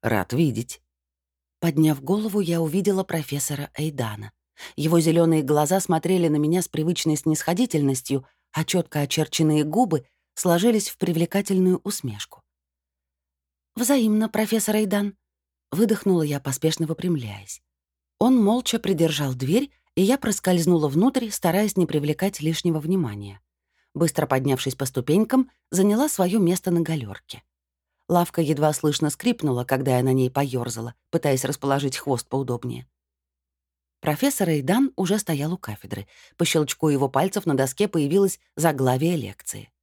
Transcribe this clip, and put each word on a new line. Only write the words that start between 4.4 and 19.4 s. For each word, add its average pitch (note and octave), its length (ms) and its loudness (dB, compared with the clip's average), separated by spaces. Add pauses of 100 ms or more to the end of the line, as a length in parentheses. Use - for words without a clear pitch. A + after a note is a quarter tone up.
Его D#3+ 240 2
зелёные D#3+ 420 4
глаза D3+ 380 2
смотрели F3 480 0
на D3+ 80 2
меня D#3 260 0
с - 60 -8
привычной D#3 480 -2
снисходительностью, D3 1080 -2 (260)
а D#3 120 -2
чётко E3+ 360 -2
очерченные D3+ 640 2
губы E3 420 0 (280)
сложились G3+ 540 2
в - 80 -12
привлекательную F#3 880 0
усмешку. - 580 -8 (1300)
«Взаимно, A3 540 2
профессор G#3+ 460 0
Эйдан», G3+ 420 0 (520)
выдохнула F#3+ 520 2
я, C#3+ 180 -2
поспешно D#3+ 460 -2
выпрямляясь. C3 760 -6 (560)
Он A#3+ 240 6
молча A3+ 360 2
придержал D#3 560 0
дверь, D#3 360 0 (240)